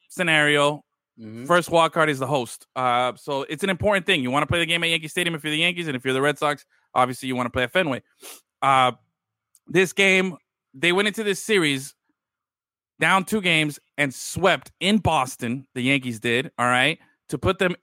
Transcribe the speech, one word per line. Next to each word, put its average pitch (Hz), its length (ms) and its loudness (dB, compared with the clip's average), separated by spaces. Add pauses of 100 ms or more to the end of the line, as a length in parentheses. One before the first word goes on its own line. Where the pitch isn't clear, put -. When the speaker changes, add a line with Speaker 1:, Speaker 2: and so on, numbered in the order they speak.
Speaker 1:
scenario. 147 760 2 (340)
Speaker 2:
Mm-hmm. 113 280 -14
Speaker 1:
First 175 220 2
wild 160 220 4
card 160 180 2
is 139 100 -2
the 131 80 -4
host. 127 460 -4
Uh, 123 440 0
so 139 320 -6
it's 151 160 -6
an 196 40 0
important 190 360 0
thing. 170 180 0
You 123 80 -2
wanna 143 160 0
play 170 120 0
the 170 60 0
game 170 200 -2
at 165 40 0
Yankee 160 200 -2
Stadium 170 260 -2
if 147 80 -10
you're 151 80 -4
the 151 60 -2
Yankees, 175 300 -2
and 135 100 -4
if 120 80 -8
you're 131 80 0
the 131 80 0
Red 143 180 0
Sox, 147 260 -2 (300)
obviously 127 320 0
you 127 80 -2
wanna 123 140 -2
play 127 140 -2
at 123 100 -4
Fenway. 151 280 0 (600)
Uh, 131 320 4 (760)
this 180 240 2
game, 190 460 2 (360)
they 165 200 0
went 202 160 2
into 214 160 -6
this 196 180 -4
series 147 500 0 (1080)
down 180 260 2
two 214 160 -2
games 156 380 0 (180)
and 143 160 -2
swept - 640 0
in 196 180 2
Boston, 135 760 -2
the 127 80 -6
Yankees 127 380 -2
did, 120 380 0
all 120 100 0
right, 127 320 2 (300)
to 151 80 -6
put 185 220 -2
them 180 240 0